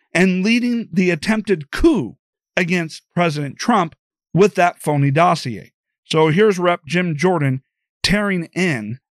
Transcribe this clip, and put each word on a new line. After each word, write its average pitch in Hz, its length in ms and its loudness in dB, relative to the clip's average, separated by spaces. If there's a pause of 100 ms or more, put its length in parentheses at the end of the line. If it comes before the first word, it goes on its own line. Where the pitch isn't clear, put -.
(140)
and 185 300 2
leading 233 500 -2
the 180 160 0
attempted 180 640 -4
coup 208 460 0 (380)
against 175 480 -2 (100)
President 151 440 -2
Trump 196 380 0 (380)
with 196 220 4
that 175 240 0
phony 139 320 0
dossier. 151 600 -2 (320)
So 160 220 2
here's 185 320 2
Rep 175 260 0
Jim 170 300 -2
Jordan 143 480 0 (400)
tearing 190 500 0
in 131 460 -4 (120)